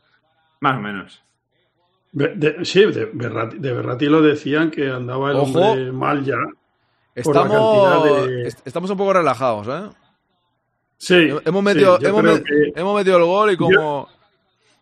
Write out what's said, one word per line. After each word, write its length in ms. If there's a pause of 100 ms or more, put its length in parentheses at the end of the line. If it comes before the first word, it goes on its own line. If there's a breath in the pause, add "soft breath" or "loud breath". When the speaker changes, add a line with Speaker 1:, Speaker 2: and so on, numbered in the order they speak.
(600)
Speaker 1:
Más 160
o 40
menos. 420 (920)
Speaker 2:
Be-, 240
de, 280
sí, 200
de 280
Berratti, 460
de 140
Berratti 340
lo 160
decían 480
que 180
andaba 440
el 60
Speaker 3:
Ojo. 220
Speaker 2:
hombre 320
mal 320
ya 120
por 1000
la 80
Speaker 3:
Estamos, 80 (400)
Speaker 2:
cantidad 360
de 220
Speaker 3:
est-, 180
estamos 240
un 60
poco 160
relajados, 560
¿eh? 220 (1080)
Speaker 2:
Sí, 180
Speaker 3:
Hem-, 300
hemos 180
metido, 360
Speaker 2:
sí, 60
yo 40
Speaker 3:
hemos 140
Speaker 2:
creo 140
Speaker 3:
me-, 80
Speaker 2:
que 360
Speaker 3:
hemos 160
metido 220
el 60
gol 260
y 20
Speaker 2:
yo 60
Speaker 3:
como 500 (720)